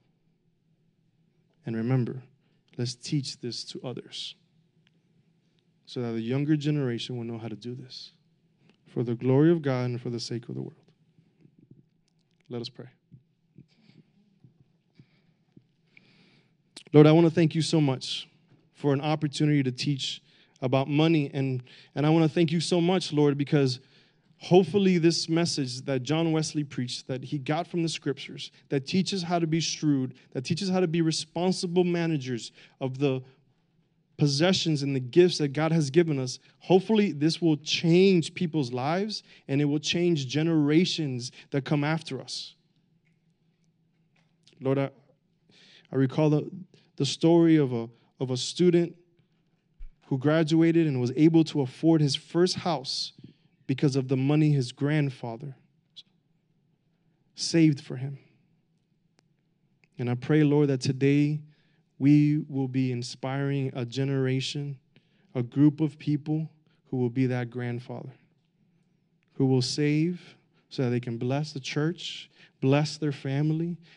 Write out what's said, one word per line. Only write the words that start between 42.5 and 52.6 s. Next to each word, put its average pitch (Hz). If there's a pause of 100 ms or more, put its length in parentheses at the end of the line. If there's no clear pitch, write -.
Lord, 135
I, 139 (1040)
I 127
recall 135
the, 147 (460)
the 139
story 165
of 131
a, 117 (320)
of 127
a 127
student 170 (1120)
who 139
graduated 160
and 131
was 123
able 160
to 151
afford 156
his 139
first 180
house - (560)